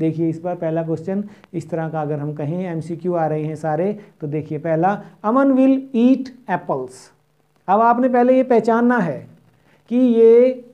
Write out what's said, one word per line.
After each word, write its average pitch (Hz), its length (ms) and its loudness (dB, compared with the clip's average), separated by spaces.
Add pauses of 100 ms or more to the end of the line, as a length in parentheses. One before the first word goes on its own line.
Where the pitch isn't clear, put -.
देखिए। 160 280 -2
इस 165 140 -6
बार 180 120 -6
पहला 165 280 -4
क्वेश्चन 165 420 -6 (300)
इस 156 160 -10
तरह 160 180 -6
का, 160 140 -6
अगर 147 160 -4
हम 147 160 -6
कहें 156 340 -6
एमसीक्यू 165 460 -6
आ 165 120 0
रहे 151 160 -2
हैं 156 120 -6
सारे, 165 440 -4 (220)
तो 156 60 -8
देखिए 147 320 -6
पहला, 170 440 -2 (220)
"अमन 269 280 2
will 262 260 4 (160)
eat 254 340 2 (220)
apples।" 160 400 -4 (800)
अब 202 120 4
आपने 240 280 2
पहले 247 280 4
ये 262 60 4
पहचानना 240 560 2
है 147 280 -4 (640)
कि 233 80 -2
ये 240 760 6